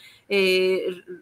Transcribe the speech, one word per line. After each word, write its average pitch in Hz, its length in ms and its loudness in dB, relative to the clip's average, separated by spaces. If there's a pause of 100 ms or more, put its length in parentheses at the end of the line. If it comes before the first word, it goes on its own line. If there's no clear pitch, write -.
(280)
Eh, 185 760 0 (200)